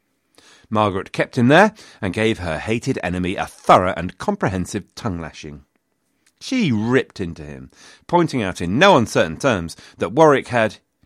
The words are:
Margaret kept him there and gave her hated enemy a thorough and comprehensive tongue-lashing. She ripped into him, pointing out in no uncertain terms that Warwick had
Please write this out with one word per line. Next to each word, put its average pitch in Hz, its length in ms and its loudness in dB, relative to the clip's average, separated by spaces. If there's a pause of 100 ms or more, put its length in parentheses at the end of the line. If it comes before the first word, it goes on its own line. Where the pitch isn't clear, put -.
(680)
Margaret 101 440 0
kept - 260 -4
him 120 100 4
there 190 260 6 (260)
and 92 120 -4
gave 110 260 0
her 82 200 -6
hated 113 440 -4
enemy 90 340 -4
a 82 100 -6
thorough 98 500 2
and 87 220 -8
comprehensive 101 760 -4
tongue-lashing. 78 720 -10 (760)
She 233 320 0
ripped 113 480 0
into 85 240 -10
him, 67 260 -16 (360)
pointing 160 360 0
out 92 180 -6
in 92 180 -2
no 185 180 6
uncertain 104 400 0
terms 95 400 -2 (220)
that 95 140 -4
Warwick 143 360 4
had 110 300 -2 (280)